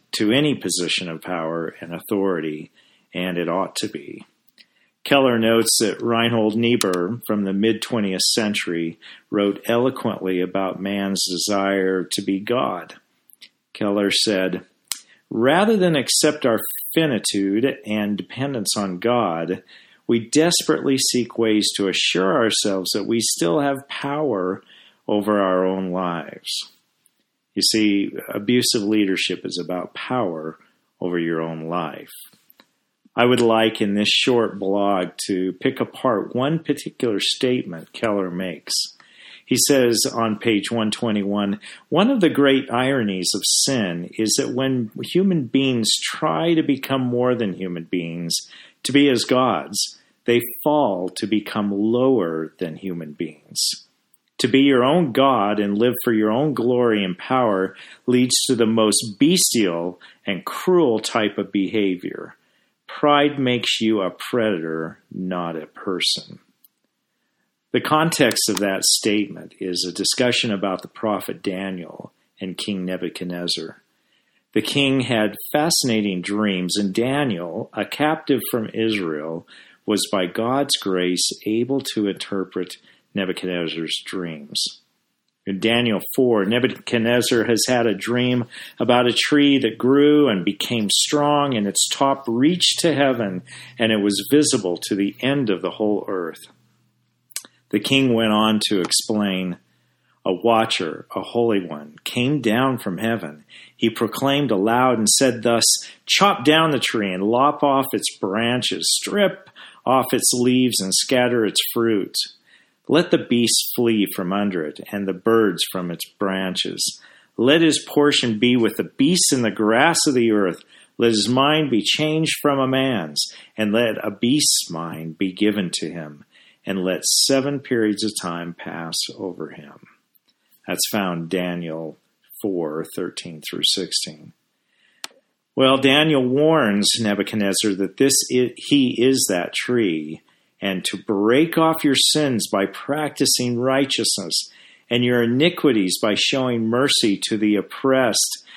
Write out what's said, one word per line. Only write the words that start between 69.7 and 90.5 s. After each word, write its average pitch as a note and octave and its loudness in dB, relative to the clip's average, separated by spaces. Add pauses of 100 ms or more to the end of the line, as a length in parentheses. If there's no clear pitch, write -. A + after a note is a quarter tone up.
a F2 -6
discussion A#2 0
about F#2+ -2
the - -16
prophet F#2+ -4
Daniel F#2 -8 (300)
and F#2 -8
King F#2+ -6
Nebuchadnezzar. F2 -6 (720)
The A2 0
king C3+ 0
had A2 0 (160)
fascinating A2 0
dreams, G2 -2
and G2 -2
Daniel, A2+ -2
a - -4
captive D3+ 0 (100)
from A2+ -2
Israel, E2+ -4 (380)
was G#2 0
by F#2+ 0
God's B2+ -2
grace F2+ 0 (140)
able A#2+ 0 (140)
to G#2 0
interpret F#2 -6 (380)
Nebuchadnezzar's F2 -4
dreams. D#2 -8 (640)
In F#2+ -4
Daniel A#2 2 (160)
four, A#2+ 4
Nebuchadnezzar A#2 2
has A2 2
had A#2+ 2
a G2+ 0
dream B2 0 (320)
about B2 4
a A#2 2
tree C#3+ 4
that A2 0
grew C#3+ 6
and G2 2
became G#2 -2